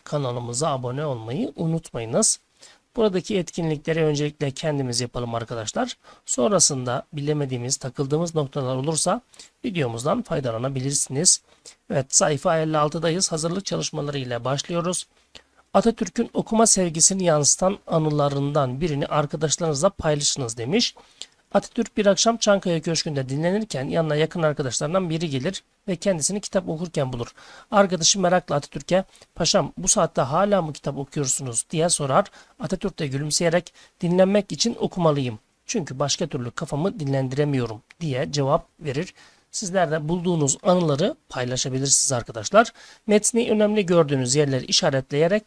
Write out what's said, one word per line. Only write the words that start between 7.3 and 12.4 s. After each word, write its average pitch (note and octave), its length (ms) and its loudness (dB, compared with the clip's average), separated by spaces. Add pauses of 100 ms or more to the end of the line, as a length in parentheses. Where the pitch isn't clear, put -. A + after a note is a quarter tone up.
takıldığımız D3+ 580 -4
noktalar C3+ 420 -2
olursa D#3+ 440 0 (440)
videomuzdan D3+ 580 -2
faydalanabilirsiniz. C3+ 1160 -2 (500)
Evet, C3+ 240 -2
sayfa E3 440 2